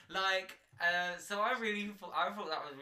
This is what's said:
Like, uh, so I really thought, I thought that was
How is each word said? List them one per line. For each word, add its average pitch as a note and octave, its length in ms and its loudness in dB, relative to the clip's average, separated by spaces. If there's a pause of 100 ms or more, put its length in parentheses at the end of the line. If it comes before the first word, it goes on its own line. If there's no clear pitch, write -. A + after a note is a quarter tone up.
Like, F#3+ 500 0 (220)
uh, F3 380 2
so G3+ 220 -2
I A#3+ 200 2
really G#3 280 0
thought, G3+ 280 -12
I F3+ 180 2
thought G3+ 140 -6
that D#3 160 -2
was C#3+ 180 -10